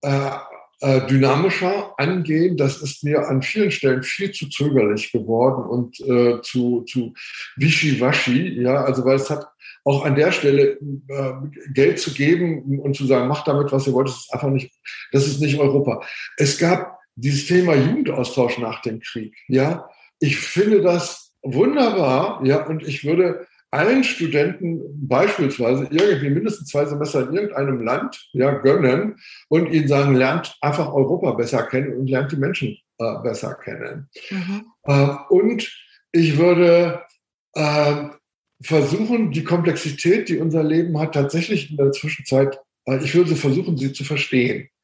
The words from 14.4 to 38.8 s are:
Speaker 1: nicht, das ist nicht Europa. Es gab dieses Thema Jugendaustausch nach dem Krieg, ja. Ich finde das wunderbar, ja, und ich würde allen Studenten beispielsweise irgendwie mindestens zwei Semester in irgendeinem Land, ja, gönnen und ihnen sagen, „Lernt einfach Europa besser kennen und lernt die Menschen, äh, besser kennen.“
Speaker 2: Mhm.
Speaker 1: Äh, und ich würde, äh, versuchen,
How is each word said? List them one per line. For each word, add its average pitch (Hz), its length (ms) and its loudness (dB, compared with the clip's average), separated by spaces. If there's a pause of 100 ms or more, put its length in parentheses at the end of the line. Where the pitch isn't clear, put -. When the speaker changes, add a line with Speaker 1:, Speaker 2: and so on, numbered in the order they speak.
Speaker 1:
nicht, 135 220 -2 (400)
das 139 160 2
ist 143 140 -2
nicht 147 180 0
Europa. 139 420 2 (360)
Es 143 200 0
gab 175 420 0 (160)
dieses 135 320 -2
Thema 175 280 4
Jugendaustausch 135 840 0
nach 113 220 -6
dem 113 200 -8
Krieg, - 340 -12 (120)
ja. 139 420 0 (300)
Ich 139 180 0
finde 208 440 2
das 175 600 0
wunderbar, 190 1040 2
ja, 139 200 2
und 156 220 -6
ich 143 160 -8
würde 170 420 0 (260)
allen 233 340 2
Studenten 165 800 -2 (240)
beispielsweise 135 840 0
irgendwie 156 380 2
mindestens 185 400 -2
zwei 147 160 0
Semester 143 420 -4
in 147 80 -4
irgendeinem 139 460 -4
Land, - 500 -6
ja, 135 200 2
gönnen 151 680 2 (320)
und 160 200 2
ihnen 151 200 2
sagen, 139 260 4
„Lernt 135 460 0
einfach 143 320 -2
Europa 143 380 0
besser 117 320 -2
kennen 127 340 -4
und 135 100 -4
lernt 135 240 -2
die 156 60 -6
Menschen, 135 400 -4 (220)
äh, 113 220 -4
besser 110 340 -6
kennen.“ - 540 -14 (200)
Speaker 2:
Mhm. 196 360 -8 (180)
Speaker 1:
Äh, 139 240 4 (220)
und 208 400 2 (440)
ich 156 240 2
würde, 170 640 4 (540)
äh, 147 500 2 (560)
versuchen, 175 720 0